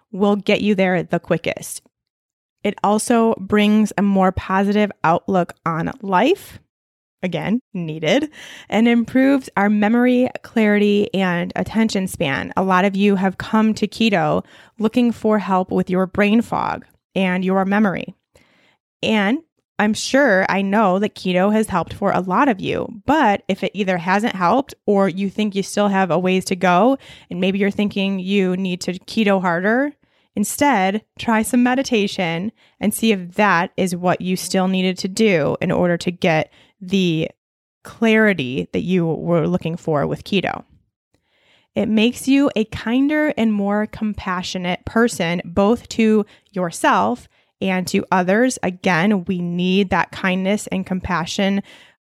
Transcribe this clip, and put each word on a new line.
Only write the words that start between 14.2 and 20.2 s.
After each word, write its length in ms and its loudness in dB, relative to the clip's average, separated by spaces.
looking 320 2
for 260 0
help 320 0
with 180 0
your 180 0
brain 360 2
fog 420 -4
and 300 0
your 200 0
memory. 480 0
And 340 0
I'm 160 0
sure, 540 2